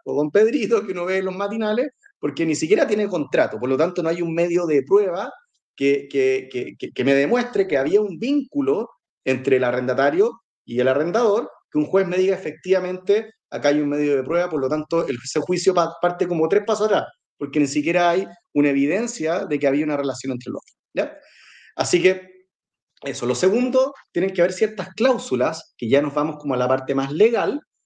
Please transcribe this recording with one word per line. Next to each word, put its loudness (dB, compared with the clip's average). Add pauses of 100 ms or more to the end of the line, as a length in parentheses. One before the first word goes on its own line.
o -6
don 0
Pedrito 2
que -8
uno -4
ve -2
en -2
los -6
matinales, -2 (280)
porque -4
ni 0
siquiera 2
tiene 0
contrato, 0
por -4
lo 2
tanto 0
no -2
hay -2
un -4
medio 0
de 2
prueba 2 (460)
que, 0
que, 0
que, -8
que, -10
que -4
me 4
demuestre 2
que 0
había 2
un -4
vínculo -2 (360)
entre 2
el 2
arrendatario 0 (240)
y -4
el 4
arrendador, 0 (200)
que -2
un 2
juez 2
me -4
diga 2
efectivamente, -2 (200)
acá 0
hay 4
un 0
medio 0
de 0
prueba, -2
por -2
lo 0
tanto -2
el, -6
ese -4
juicio 0
pa-, 0
parte 0
como 0
tres 2
pasos 0
atrás, 2 (320)
porque -4
ni 4
siquiera 0
hay 0 (280)
una 4
evidencia -2
de -4
que 0
había 0
una -2
relación -6
entre -8
los -10
dos, -20 (160)
¿ya? -4 (600)
Así 2
que 2 (720)
eso. -6
Lo 0
segundo, 2 (200)
tienen 0
que -2
haber 4
ciertas -4
cláusulas, 0
que -4
ya 6
nos -4
vamos -2
como -4
a -2
la 0
parte 0
más -2
legal, 2 (260)